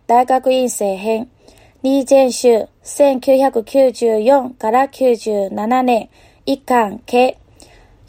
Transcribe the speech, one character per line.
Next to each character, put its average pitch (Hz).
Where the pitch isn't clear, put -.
大 240
学 262
院 254
生 202
編。 220
二 269
全 269
集、 233
千 277
九 269
百 262
九 262
十 226
四 254
か -
ら 262
九 254
十 208
七 220
年、 240
一 269
巻、 214
計。 247